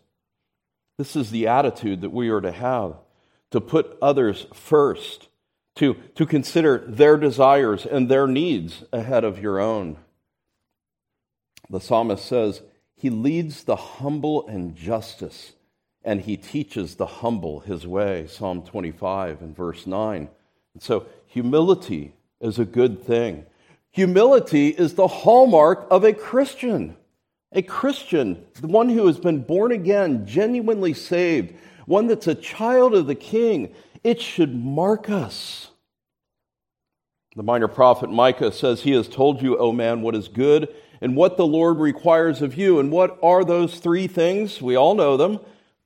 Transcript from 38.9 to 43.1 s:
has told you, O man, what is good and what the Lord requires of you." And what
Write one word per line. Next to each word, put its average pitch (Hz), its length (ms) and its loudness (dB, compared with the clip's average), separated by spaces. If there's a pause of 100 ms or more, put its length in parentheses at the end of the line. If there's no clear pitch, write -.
has 123 180 2
told 135 320 0
you, 127 160 0
O 117 140 0
man, 117 320 -2
what 113 140 -2
is 104 100 -6
good 147 480 0 (260)
and 127 140 -2
what 165 220 2
the 175 100 2
Lord 160 320 2
requires 156 640 0
of 131 140 -4
you." 180 240 4
And 139 100 0
what 180 320 0